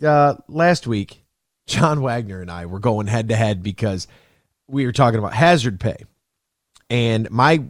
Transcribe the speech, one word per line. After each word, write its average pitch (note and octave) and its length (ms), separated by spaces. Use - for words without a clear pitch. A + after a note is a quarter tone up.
uh, D3 300
last E3 400
week, G#2 380
John D3+ 360
Wagner A2+ 400
and F2+ 80
I F2 160
were F2+ 120
going G#2+ 280
head A2 240
to A2+ 40
head G#2+ 280
because G2 440
we C3+ 180
were A#2+ 80
talking A#2+ 260
about G#2 140
hazard B2+ 480
pay. - 240
And A#2 400
my C#3 400